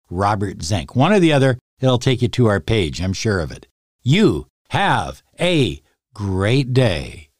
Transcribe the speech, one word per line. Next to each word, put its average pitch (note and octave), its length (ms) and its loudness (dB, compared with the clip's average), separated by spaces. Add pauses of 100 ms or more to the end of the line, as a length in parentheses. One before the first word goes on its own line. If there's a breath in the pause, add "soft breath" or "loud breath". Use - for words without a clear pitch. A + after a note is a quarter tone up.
Robert G2 540 -2
Zink. E2 320 -4
One D3+ 180 4
or G#3+ 60 4
the D#3+ 140 4
other, C3 260 2 (200)
it'll B2+ 200 2
take B2+ 240 -2
you A#2 60 2
to B2 180 2
our G2+ 120 2
page. E2+ 400 -2
I'm F#2 140 -4
sure G2+ 260 -2
of D2 120 -6
it. B1+ 160 -18 (340)
You C3+ 460 2 (220)
have C3 520 -2 (180)
a C#3+ 420 0 (340)
great G#2 580 0
day F2 560 -2 (100)